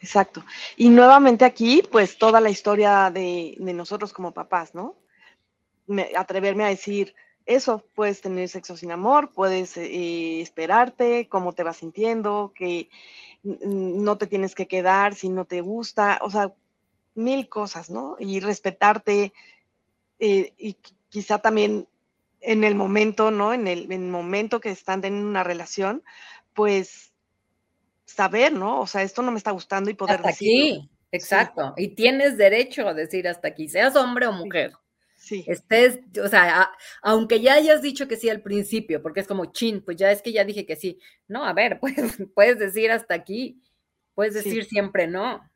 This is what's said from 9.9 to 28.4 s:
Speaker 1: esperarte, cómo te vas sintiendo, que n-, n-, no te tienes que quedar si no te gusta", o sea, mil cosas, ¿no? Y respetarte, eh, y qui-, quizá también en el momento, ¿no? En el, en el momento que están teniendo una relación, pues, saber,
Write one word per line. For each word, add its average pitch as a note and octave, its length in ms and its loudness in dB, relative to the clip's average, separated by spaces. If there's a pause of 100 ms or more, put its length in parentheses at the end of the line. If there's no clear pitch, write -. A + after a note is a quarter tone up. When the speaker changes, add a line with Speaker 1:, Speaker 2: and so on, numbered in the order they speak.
Speaker 1:
esperarte, A#3+ 880 0
cómo F3+ 240 -4
te F3 100 -6
vas E3 140 -6
sintiendo, G#3 760 -4
que F3 340 -8 (540)
n-, G3 180 -8
n-, F#3+ 420 -4
no G#3 140 0
te G#3 100 -6
tienes F#3+ 280 -4
que F#3 120 -8
quedar F#3+ 480 2
si F#3+ 140 -8
no F#3 160 -4
te F3+ 160 -8
gusta", G#3 640 -2
o G3+ 80 -8
sea, G3 220 -2 (600)
mil B3+ 340 -4
cosas, G3 400 -10
¿no? B3 300 -12
Y G3 220 -6
respetarte, G3+ 920 -2 (880)
eh, G3 380 0
y G#3+ 180 -12
qui-, - 200 -20 (140)
quizá G#3 300 -4
también G#3+ 480 0 (540)
en G#3+ 220 0
el G#3 120 2
momento, G#3+ 560 0
¿no? G#3 220 -2
En A#3 140 -4
el, F3 240 -6
en F#3 140 -8
el F3+ 60 -8
momento G3+ 500 -6
que G#3+ 100 -8
están F#3+ 300 -6
teniendo G3+ 280 -6
una F#3+ 140 -2
relación, F3+ 600 -6 (520)
pues, G3+ 580 -2 (920)
saber, G#3+ 480 0